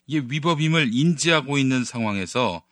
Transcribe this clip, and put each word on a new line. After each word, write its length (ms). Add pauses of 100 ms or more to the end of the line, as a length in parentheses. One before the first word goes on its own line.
이게 220
위법임을 640
인지하고 680
있는 260
상황에서, 880